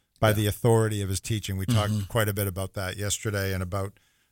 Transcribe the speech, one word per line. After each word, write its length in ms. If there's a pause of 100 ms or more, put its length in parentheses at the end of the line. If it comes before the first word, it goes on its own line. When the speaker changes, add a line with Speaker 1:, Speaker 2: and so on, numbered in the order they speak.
(200)
Speaker 1:
by 80
Speaker 2:
Yeah. 60
Speaker 1:
the 120
authority 560
of 60
his 120
teaching. 360
We 100
talked 260
Speaker 2:
Mm-hmm. 120
Speaker 1:
quite 240
a 60
bit 120
about 280
that 220
yesterday, 580
and 80
about 360 (340)